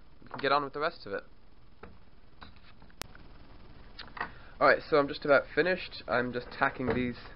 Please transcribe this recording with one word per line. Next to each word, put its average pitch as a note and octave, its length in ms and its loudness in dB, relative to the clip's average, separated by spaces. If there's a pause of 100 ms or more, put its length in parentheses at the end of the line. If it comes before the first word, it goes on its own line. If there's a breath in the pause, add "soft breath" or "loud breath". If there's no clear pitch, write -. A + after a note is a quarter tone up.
(220)
we - 80 -14
can B2 100 -8
get C3+ 120 6
on C#3+ 120 6
with C#3 80 -6
the C#3+ 80 -4
rest D#3+ 260 -2
of G2+ 60 -4
it. - 120 -2 (3250 loud breath)
Alright, C3 280 8
so D#3+ 80 6
I'm C#3+ 100 8
just D3 180 -6
about C#3+ 200 8 (100)
finished. F3 540 0
I'm B2 240 2
just B2 180 -4
tacking B2+ 440 0
these B2 220 0 (200)